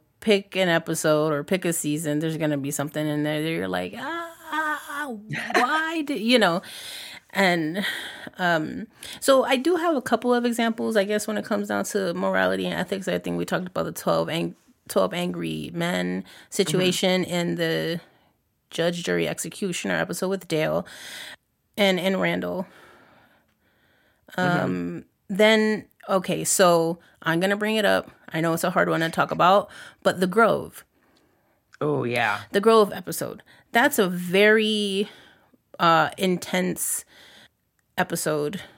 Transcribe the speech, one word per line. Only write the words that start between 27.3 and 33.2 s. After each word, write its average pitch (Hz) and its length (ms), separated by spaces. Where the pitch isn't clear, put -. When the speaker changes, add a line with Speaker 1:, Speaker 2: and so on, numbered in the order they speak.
Speaker 1:
gonna 196 160
bring 214 200
it 214 80
up. 190 260
I 165 80
know 165 120
it's 170 120
a 180 60
hard 175 180
one 160 120
to 165 100
talk 156 200
about, 185 400
but 170 180
The 185 60
Grove. 180 580
Speaker 2:
Oh, 143 240
yeah. 117 360
Speaker 1:
The 202 80
Grove 214 320
episode. - 500